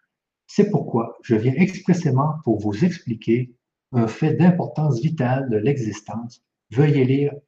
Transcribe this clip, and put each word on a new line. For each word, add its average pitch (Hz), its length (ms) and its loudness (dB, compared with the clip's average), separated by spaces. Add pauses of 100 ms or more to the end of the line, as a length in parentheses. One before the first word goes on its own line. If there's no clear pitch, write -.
(460)
C'est - 240 2
pourquoi - 520 -4
je 120 120 0
viens 123 200 2
expressément 151 880 0
pour 107 140 0
vous 104 280 -2
expliquer 120 680 -2 (380)
un 117 140 2
fait 147 280 -2
d'importance 151 680 2
vitale 131 500 -2
de 107 80 0
l'existence. 117 840 -6 (300)
Veuillez 139 320 2
lire 143 280 0 (160)